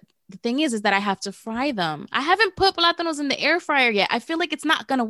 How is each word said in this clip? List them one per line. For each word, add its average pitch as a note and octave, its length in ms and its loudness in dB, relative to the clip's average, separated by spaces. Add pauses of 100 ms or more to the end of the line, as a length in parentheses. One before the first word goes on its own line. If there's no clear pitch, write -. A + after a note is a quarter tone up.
(280)
the F#3+ 100 -18
thing A#3+ 220 -4
is, D#4 120 0
is G#3+ 100 -4
that G#3 100 2
I G3 80 4
have G3+ 220 -2
to G3 100 -8
fry A#3 400 -4
them. D#3+ 400 -4
I A#3+ 80 0
haven't F#4+ 340 2
put F#4+ 220 2
plátanos E4+ 420 0
in D4 80 -4
the C4 140 -2
air D#4 180 2
fryer C4+ 320 2
yet. G3 220 2
I A#3+ 80 0
feel E4 180 -4
like E4+ 140 -4
it's - 120 -8
not - 220 0
gonna C4 240 0